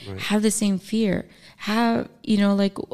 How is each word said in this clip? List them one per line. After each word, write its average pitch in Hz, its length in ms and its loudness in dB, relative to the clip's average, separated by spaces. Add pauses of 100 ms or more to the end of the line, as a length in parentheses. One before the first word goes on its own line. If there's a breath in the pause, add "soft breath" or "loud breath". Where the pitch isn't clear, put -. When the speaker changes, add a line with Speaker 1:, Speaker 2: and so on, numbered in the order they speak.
Speaker 1:
Right. 95 120 -10
Speaker 2:
have 208 200 0
the 214 100 2
same 202 280 0
fear?" 214 480 -2 (300 loud breath)
Have, 233 520 0 (160)
you 214 140 2
know, 202 180 4
like, 196 160 2 (220)